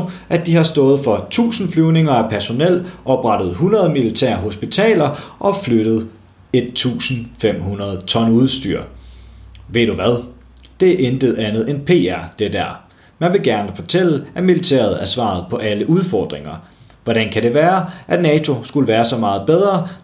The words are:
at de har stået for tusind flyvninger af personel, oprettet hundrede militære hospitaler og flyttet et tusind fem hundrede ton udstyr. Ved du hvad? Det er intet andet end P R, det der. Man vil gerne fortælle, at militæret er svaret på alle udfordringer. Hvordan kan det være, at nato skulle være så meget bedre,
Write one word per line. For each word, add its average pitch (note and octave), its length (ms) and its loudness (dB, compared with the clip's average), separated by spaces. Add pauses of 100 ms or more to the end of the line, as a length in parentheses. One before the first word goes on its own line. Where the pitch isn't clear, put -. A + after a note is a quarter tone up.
(300)
at E3+ 160 0
de E3 100 2
har E3 80 6
stået C#3 360 4
for G2+ 300 -2
tusind A3+ 400 -2
flyvninger D#3+ 440 2
af A2+ 160 2
personel, C3+ 540 0 (220)
oprettet A2 500 0
hundrede F#3 340 2
militære B2 460 0
hospitaler C3+ 1040 -2
og G2+ 160 0
flyttet A2+ 520 0 (460)
et B2 220 0
tusind A#2+ 500 -4 (140)
fem G2 220 0
hundrede G2 460 -6
ton A2+ 240 2
udstyr. A#2 480 2 (880)
Ved A#2 180 2
du G2+ 60 -2
hvad? F#2 220 0 (640)
Det F3+ 240 4
er B2+ 40 2
intet B2+ 300 0
andet A2 320 -2
end C#3+ 100 -4
P C#3 100 -4
R, F2 400 0 (100)
det G#2 140 -2
der. F2+ 280 -6 (380)
Man F3 140 0
vil G3 100 0
gerne G#2 320 0
fortælle, E3 480 0 (120)
at E3+ 80 -2
militæret C3 580 2
er G2 40 -6
svaret F#2+ 440 -2
på - 80 -4
alle G#2+ 320 -2
udfordringer. G#2+ 640 0 (520)
Hvordan A2 260 0
kan G#2+ 140 -2
det A#2 100 2
være, F3+ 320 2 (220)
at F3 140 0
nato D3+ 420 2
skulle C3+ 240 0
være A2+ 180 2
så A#2+ 120 -2
meget G2+ 280 0
bedre, F#3 420 2 (160)